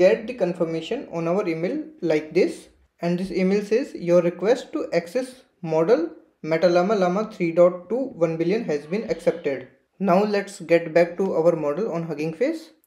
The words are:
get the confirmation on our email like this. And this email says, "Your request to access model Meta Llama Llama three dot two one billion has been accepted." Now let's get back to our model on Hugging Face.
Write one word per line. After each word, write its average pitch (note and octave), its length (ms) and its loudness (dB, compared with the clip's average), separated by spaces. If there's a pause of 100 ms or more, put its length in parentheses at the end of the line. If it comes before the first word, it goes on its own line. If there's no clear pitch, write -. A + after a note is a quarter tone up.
get A3+ 220 4
the A#3+ 180 -8
confirmation F3 680 -4
on E3 160 -4
our F#3 200 0
email F#3 340 -4 (200)
like D#3 320 0
this. G3+ 280 2 (380)
And F3 200 -2
this F#3+ 100 -6
email G3 440 0
says, C#4+ 240 -2 (140)
"Your F3 180 6
request G3+ 420 -2
to - 200 -4
access B3 440 -4 (260)
model E3 460 2 (340)
Meta E3+ 360 2
Llama G3 260 2
Llama G3 320 -2
three E3+ 160 -2 (140)
dot F3+ 260 0
two C4 140 -2 (180)
one E3 120 -2
billion E3+ 400 -2
has D3+ 200 -6
been A3+ 200 -4
accepted." D3 520 -4 (400)
Now F3+ 120 4 (140)
let's G3 200 -4 (140)
get E3 240 4
back F3 240 4
to G3 80 -2 (140)
our E3 120 4 (120)
model D3+ 320 -2
on E3+ 160 -4
Hugging D3+ 260 -4
Face. D#4+ 240 -2 (260)